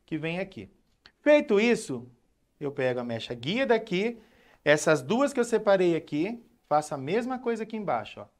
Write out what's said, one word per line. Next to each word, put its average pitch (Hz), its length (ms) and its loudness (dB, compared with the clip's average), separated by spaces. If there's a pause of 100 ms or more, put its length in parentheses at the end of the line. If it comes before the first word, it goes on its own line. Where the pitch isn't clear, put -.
que 160 100 -6
vem 165 220 -6
aqui. 185 320 -12 (500)
Feito 294 400 6
isso, 202 480 0 (500)
eu 143 140 -6
pego 127 280 -2
a 120 40 -8
mecha 117 300 -8
guia 170 320 -4
daqui, 220 520 0 (460)
essas 151 380 4
duas 240 300 0
que 262 80 -2
eu 240 40 2
separei 196 520 2
aqui, 160 460 -4 (240)
faço 151 280 0
a 143 40 -8
mesma 233 400 -4
coisa 233 260 -4
aqui 214 120 -10
embaixo, 131 440 -6
ó. 101 60 -14 (140)